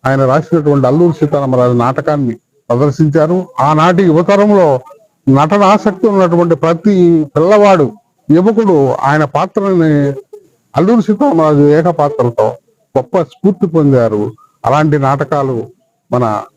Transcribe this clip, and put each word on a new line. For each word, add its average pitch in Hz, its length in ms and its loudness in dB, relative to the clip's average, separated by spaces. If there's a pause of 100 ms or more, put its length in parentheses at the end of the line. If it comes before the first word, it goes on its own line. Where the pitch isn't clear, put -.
ఆయన 135 200 0
రాసినటువంటి 147 600 0
అల్లూరి 165 260 2
సీతారామరాజు 131 600 -2
నాటకాన్ని 131 600 -2 (340)
ప్రదర్శించారు. 151 760 0 (140)
ఆనాటి 156 440 2
యువతరంలో 180 760 2 (500)
నటనాసక్తి 196 760 0
ఉన్నటువంటి 175 480 0
ప్రతి 170 720 0 (100)
పిల్లవాడు, 185 560 2 (400)
యువకుడు 180 600 2 (120)
ఆయన 151 200 0
పాత్రని, 160 880 -2 (680)
అల్లూరి 220 240 2
సీతారామరాజు 160 600 0
ఏకపాత్రతో 147 840 0 (500)
గొప్ప 165 240 -2
స్ఫూర్తి 190 460 -4
పొందారు. 120 640 0 (340)
అలాంటి 147 340 0
నాటకాలు 139 640 -4 (480)
మన 110 300 -2 (160)